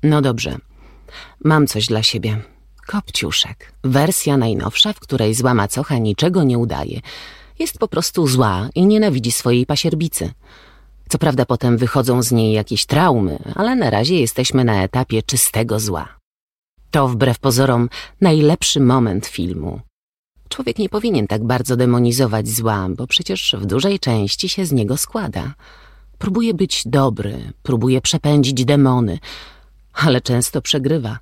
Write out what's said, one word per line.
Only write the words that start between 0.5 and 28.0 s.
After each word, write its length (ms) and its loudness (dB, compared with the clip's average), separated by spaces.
mam 240 4
coś 200 -4
dla 160 -2
siebie. 380 -2
Kopciuszek. 840 -6
Wersja 540 2
najnowsza, 560 0
w 60 -12
której 360 0
zła 180 2
macocha 440 0
niczego 460 0
nie 140 2
udaje. 440 -4
Jest 180 -6
po 100 -2
prostu 400 -2
zła 480 2
i 100 4
nienawidzi 460 2
swojej 340 2
pasierbicy. 680 -2
Co 80 -4
prawda 280 2
potem 320 0
wychodzą 460 2
z 80 -2
niej 220 2
jakieś 320 -2
traumy, 540 2
ale 200 0
na 140 0
razie 300 2
jesteśmy 440 0
na 200 2
etapie 400 -2
czystego 560 -2
zła. 380 -8
To 160 2
wbrew 320 0
pozorom 500 2
najlepszy 580 4
moment 460 2
filmu. 540 -8
Człowiek 280 -6
nie 120 -2
powinien 380 0
tak 160 -2
bardzo 320 0
demonizować 720 2
zła, 420 -2
bo 180 -6
przecież 520 -2
w 60 -6
dużej 340 0
części 500 -2
się 160 -4
z 60 -4
niego 260 0
składa. 560 -6
Próbuje 360 0
być 320 -2
dobry, 680 -2
próbuje 380 2